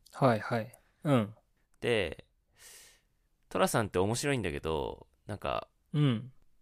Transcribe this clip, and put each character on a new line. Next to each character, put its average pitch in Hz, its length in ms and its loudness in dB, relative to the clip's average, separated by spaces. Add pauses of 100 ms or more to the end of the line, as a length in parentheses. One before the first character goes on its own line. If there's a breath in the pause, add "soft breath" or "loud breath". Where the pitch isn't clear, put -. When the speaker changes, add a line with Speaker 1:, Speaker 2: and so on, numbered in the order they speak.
(140)
Speaker 1:
は 127 220 4
い 107 40 -2
は 117 200 -2
い。 110 120 -8 (340)
う 151 60 2
ん。 110 220 2 (480)
Speaker 2:
で、 110 460 -2 (1200 loud breath)
寅 185 180 2
さ 135 140 2
ん 104 60 0
っ - 20 -12
て - 80 -2
面 98 160 4
白 143 200 0
い 135 40 2
ん 110 60 -2
だ 85 80 -2
け 71 80 -4
ど、 71 480 -4 (180)
な 104 100 -8
ん - 40 -8
か、 60 280 -4 (240)
Speaker 1:
う 147 80 0
ん。 123 320 0 (300)